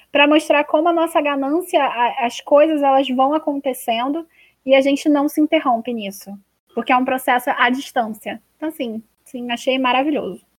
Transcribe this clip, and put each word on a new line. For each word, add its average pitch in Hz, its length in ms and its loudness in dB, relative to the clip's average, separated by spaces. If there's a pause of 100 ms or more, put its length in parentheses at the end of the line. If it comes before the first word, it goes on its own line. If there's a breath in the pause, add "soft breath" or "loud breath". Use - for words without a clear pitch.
(100)
pra 294 160 4
mostrar 294 380 4
como 311 240 0
a 339 40 4
nossa 330 280 0
ganância, 294 600 0
a, 240 440 0
as - 140 -6
coisas, 302 420 4
elas 269 260 2
vão 262 260 2
acontecendo 277 920 -4 (380 soft breath)
e 262 100 4
a 269 60 6
gente 277 280 0
não 285 200 2
se 302 120 -2
interrompe 262 520 0
nisso, 202 460 -10 (360)
porque 240 180 -2
é 254 40 4
um 254 80 0
processo 262 460 -2
à 262 200 0
distância. 226 680 -6 (160)
Então, 311 120 -8
assim, 233 340 -8 (220)
sim, 240 260 -12
achei 262 280 -2
maravilhoso. 254 680 -2 (120)